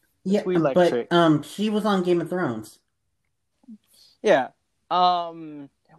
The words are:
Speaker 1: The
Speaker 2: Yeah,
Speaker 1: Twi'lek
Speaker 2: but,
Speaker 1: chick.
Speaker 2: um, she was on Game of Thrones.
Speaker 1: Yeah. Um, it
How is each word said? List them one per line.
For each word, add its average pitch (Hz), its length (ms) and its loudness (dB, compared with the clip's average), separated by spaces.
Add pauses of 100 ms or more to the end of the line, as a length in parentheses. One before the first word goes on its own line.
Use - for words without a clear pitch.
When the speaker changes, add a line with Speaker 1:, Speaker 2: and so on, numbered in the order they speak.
(260)
Speaker 1:
The 185 60 -2
Speaker 2:
Yeah, 202 120 0
Speaker 1:
Twi'lek 165 300 0
Speaker 2:
but, 175 160 4
Speaker 1:
chick. - 240 -2
Speaker 2:
um, 165 300 4
she 214 260 -6
was 208 160 -2
on 196 180 0
Game 175 180 0
of - 80 -8
Thrones. 131 480 -6 (1400)
Speaker 1:
Yeah. 143 280 2 (400)
Um, 165 800 -2 (200)
it - 100 -20